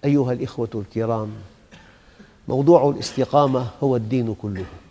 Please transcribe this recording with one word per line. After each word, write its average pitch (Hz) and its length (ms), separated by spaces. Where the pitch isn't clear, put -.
أيها 143 280
الإخوة 120 420
الكرام، 110 560
موضوع 143 420
الاستقامة 131 800
هو 131 140
الدين 113 380
كله. 95 300